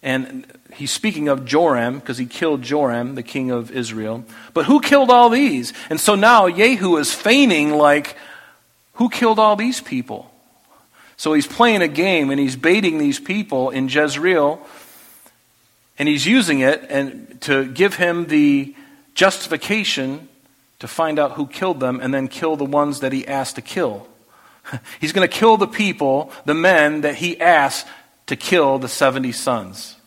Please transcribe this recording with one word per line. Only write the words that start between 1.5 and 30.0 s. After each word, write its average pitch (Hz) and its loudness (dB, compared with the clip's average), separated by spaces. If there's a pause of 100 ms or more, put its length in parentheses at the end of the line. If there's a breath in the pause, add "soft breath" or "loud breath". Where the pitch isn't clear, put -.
'cause 120 -8
he 123 -6
killed 143 -4
Joram, 127 -2
the 131 -10
king 127 -6
of 120 -6
Israel. 110 -8 (300 loud breath)
"But 156 0
who 269 6
killed 269 4
all 240 8
these?" 220 0 (180 loud breath)
And 156 -4
so 208 2
now 208 6
Jehu 190 2
is 143 -2
feigning 190 2
like, 147 2 (800 loud breath)
"Who 233 0
killed 220 0
all 214 4
these 233 -4
people?" - -10 (880 soft breath)
So 156 -2
he's 147 2
playing 226 2
a 165 0
game, 156 0
and 139 -2
he's 131 -2
baiting 165 0
these 143 -2
people 147 -4
in 131 -4
Jezreel, 151 0 (1400 loud breath)
and 147 0
he's 143 -2
using 175 2
it 135 2
and 139 -6
to 135 0
give 165 0
him 175 -2
the 143 2 (400 loud breath)
justification 165 -2 (500)
to 120 -14
find 156 -2
out 143 0
who 143 -6
killed 180 -4
them 127 -4
and 131 -4
then 135 -4
kill 156 -4
the 143 -4
ones 143 -2
that 135 -4
he 131 -6
asked 139 -6
to - -14
kill. 113 -6 (640 loud breath)
<laughs> - -16
He's 156 -6
gonna 185 2
kill 220 4
the 202 0
people, 156 -2 (140 loud breath)
the 147 -2
men 156 4
that 147 -2
he 170 -6
asked 156 2 (380 loud breath)
to 135 -6
kill 143 0
the 127 -8
seventy 131 0
sons. 107 -6 (120)